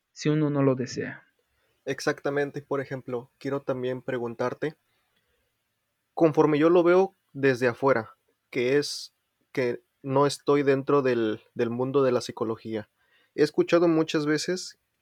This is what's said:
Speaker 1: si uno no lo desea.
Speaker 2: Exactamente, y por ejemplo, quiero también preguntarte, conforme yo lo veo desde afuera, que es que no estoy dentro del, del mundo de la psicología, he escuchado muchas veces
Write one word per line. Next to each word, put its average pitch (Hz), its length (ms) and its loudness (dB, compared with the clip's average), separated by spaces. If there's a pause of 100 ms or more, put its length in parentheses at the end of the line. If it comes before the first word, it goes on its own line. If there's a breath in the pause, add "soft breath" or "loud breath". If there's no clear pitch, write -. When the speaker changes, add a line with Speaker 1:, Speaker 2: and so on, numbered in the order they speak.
(120)
Speaker 1:
si - 180 -4
uno 151 200 2
no 143 140 0
lo 131 120 4
desea. - 500 -8 (580)
Speaker 2:
Exactamente, 143 760 -4
y - 20 -10
por 139 180 -6
ejemplo, 127 600 -10
quiero 139 220 -6
también 127 420 -4
preguntarte, 123 720 -6 (1400)
conforme 151 460 4
yo 156 100 4
lo 175 140 4
veo 185 320 2 (180)
desde 131 340 0
afuera, 117 440 0 (400)
que 127 260 0
es - 380 -6 (360)
que 123 300 -4 (220)
no 139 240 2
estoy 143 340 0
dentro 139 400 2
del, 117 400 0 (140)
del 117 160 -2
mundo 131 320 0
de 127 80 4
la 120 100 0
psicología, 110 680 -8 (460)
he - 80 -2
escuchado 175 460 2
muchas 160 400 0
veces 156 500 -4 (240)